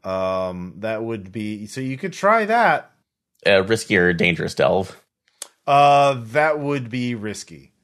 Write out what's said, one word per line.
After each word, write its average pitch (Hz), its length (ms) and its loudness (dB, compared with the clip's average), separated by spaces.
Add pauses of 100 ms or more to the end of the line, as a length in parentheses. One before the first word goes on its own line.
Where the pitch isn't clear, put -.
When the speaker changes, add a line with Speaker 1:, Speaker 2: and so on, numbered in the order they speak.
Speaker 1:
Um, 92 720 -4
that 110 260 -6
would 107 280 -10
be, 107 340 -8
so 131 140 -12
you 131 180 -6
could 180 140 -8
try 214 340 0
that. 208 440 0 (560)
Speaker 2:
Uh, 98 180 6
risky 107 320 0
or 90 160 4
dangerous 85 420 0
delve? 90 420 0 (720)
Speaker 1:
Uh, 143 640 6
that 151 300 2
would 143 320 -4
be 123 240 -4
risky. 98 580 -12 (120)